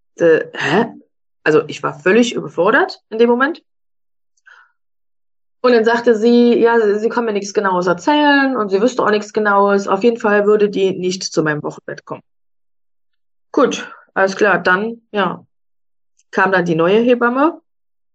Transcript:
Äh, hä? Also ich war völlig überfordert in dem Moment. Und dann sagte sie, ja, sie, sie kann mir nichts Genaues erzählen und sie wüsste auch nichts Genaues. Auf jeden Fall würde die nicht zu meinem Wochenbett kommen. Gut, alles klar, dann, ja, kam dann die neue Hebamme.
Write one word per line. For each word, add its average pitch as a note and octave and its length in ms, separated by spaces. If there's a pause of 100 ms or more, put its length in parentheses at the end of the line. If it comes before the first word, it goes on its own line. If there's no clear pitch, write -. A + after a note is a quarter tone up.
(200)
Äh, E3 340
hä? F#3 320 (580)
Also D#3 240
ich - 160
war C#3+ 160
völlig A#3 360
überfordert A#3 720
in A3 80
dem A#3 120
Moment. C4 320 (2000)
Und B3 100
dann A3 120
sagte A#3 300
sie, A#3+ 440
ja, A#3 200
sie, G#3 200
sie A3 100
kann A#3 160
mir A3 80
nichts G3+ 200
Genaues F#3 340
erzählen C#4 720
und G#3+ 120
sie G3 120
wüsste B3 220
auch G3+ 80
nichts G#3 220
Genaues. G3+ 540
Auf G3 160
jeden A#3 140
Fall G#3 280
würde G#3 240
die F#3+ 280
nicht F#3 260
zu - 200
meinem D3+ 200
Wochenbett - 420
kommen. - 160 (1300)
Gut, - 340 (260)
alles F#3+ 220
klar, G3 240
dann, G3 420 (100)
ja, G3 340 (840)
kam F#3+ 200
dann F3+ 140
die E3+ 100
neue F3 260
Hebamme. B3 600 (540)